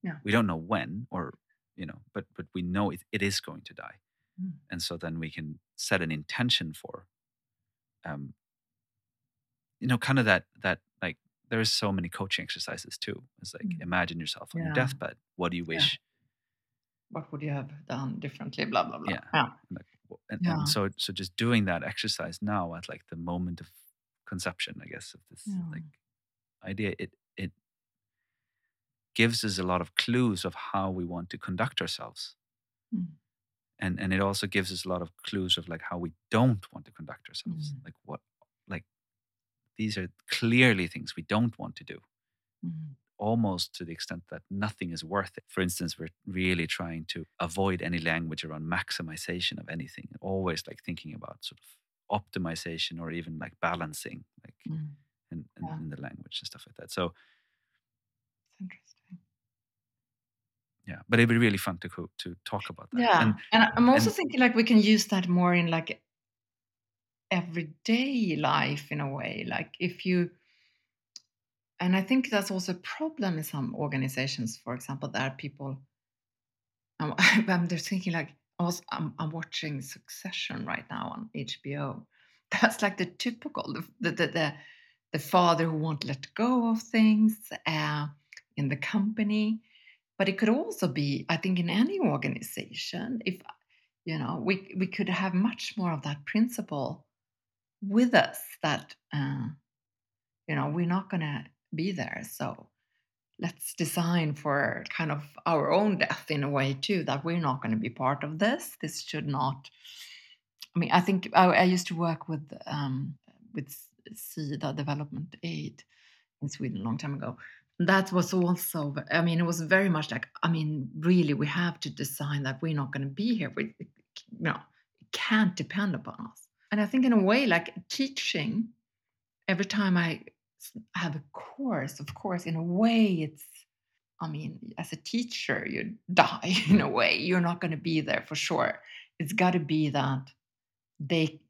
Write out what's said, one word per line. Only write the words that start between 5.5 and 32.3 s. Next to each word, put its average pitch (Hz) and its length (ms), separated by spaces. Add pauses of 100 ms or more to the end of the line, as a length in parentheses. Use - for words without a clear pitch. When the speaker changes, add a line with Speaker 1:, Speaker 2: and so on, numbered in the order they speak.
Speaker 2:
set - 260
an 80 100
intention 78 640
for, - 320 (1000)
um, 73 300 (1500)
you - 80
know, 123 120
kind 135 180
of 120 80
that, 95 200 (180)
that, 92 160 (220)
like, 85 160 (320)
there 113 120
is 110 100
so 101 200
many 90 180
coaching 95 340
exercises - 540
too. - 260 (180)
It's - 120
like, 220 140
Speaker 1:
Mm. 170 140
Speaker 2:
imagine 170 380
yourself - 360
on 165 60
your 165 80
Speaker 1:
Yeah. 151 40
Speaker 2:
deathbed. 135 440 (180)
What 87 160
do 87 60
you 87 60
Speaker 1:
Yeah. 82 140
Speaker 2:
wish? - 220 (1120)
Speaker 1:
What - 220
would 147 120
you 151 80
have 143 340
done 131 340
differently? - 460
Blah, 101 200
blah, - 120
blah. 76 140
Speaker 2:
Yeah. - 100 (120)
Speaker 1:
Yeah. 135 180 (180)
Speaker 2:
Like, - 160 (240)
w-, - 100 (100)
and, - 140
Speaker 1:
Yeah. 165 140
Speaker 2:
and 147 100
so, 101 300
so - 160
just 92 240
doing 117 280
that 85 180
exercise 87 580
now 101 320
at, 82 160
like, - 180
the 85 80
moment 87 460
of 85 100 (540)
conception, - 580
I 78 40
guess, - 260
of - 160
this, - 160
Speaker 1:
Yeah. 185 260
Speaker 2:
like, 160 120 (800)
idea, 98 360
it, 92 140 (240)
it 95 160 (1600)
gives 117 300
us 95 120
a 92 60
lot 90 160
of - 160
clues 120 480
of 90 100 (200)
how 95 180
we 92 140
want 87 240
to - 80
conduct 95 420
ourselves. - 560 (580)